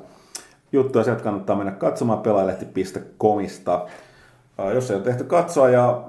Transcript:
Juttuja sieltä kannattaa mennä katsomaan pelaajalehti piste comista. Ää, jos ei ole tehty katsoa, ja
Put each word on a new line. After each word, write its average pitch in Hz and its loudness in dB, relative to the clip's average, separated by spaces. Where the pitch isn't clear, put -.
Juttuja 135 2
sieltä 113 -2
kannattaa 104 -2
mennä 98 -4
katsomaan 117 -2
pelaajalehti 95 0
piste - -6
comista. 98 0
Ää, 101 -2
jos 120 -2
ei 101 0
ole 98 -4
tehty 123 -2
katsoa, 156 2
ja 123 4